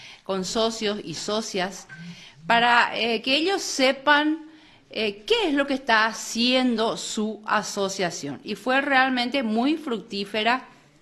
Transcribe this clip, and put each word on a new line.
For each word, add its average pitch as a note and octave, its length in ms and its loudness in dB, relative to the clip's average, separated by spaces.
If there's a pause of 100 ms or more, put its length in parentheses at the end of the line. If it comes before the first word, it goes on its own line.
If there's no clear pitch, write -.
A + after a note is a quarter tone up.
(240)
con F#3+ 220 -4
socios A3 580 -2
y D3+ 120 -8
socias, G3+ 720 -4 (600)
para, A#3 500 4
eh, A3 240 0
que C4 140 0
ellos E4+ 260 2
sepan, C#4+ 840 2 (500)
eh, G#3 300 -4
qué A4 220 2
es C#4+ 60 2
lo C#4+ 120 2
que C#4 80 -2
está A3+ 320 4
haciendo A3+ 920 0
su G#3+ 480 -6
asociación. F#3+ 1000 -4
Y G#3 120 -8
fue B3+ 260 0
realmente C4 600 0
muy A#3 320 0
fructífera A3 920 -4 (340)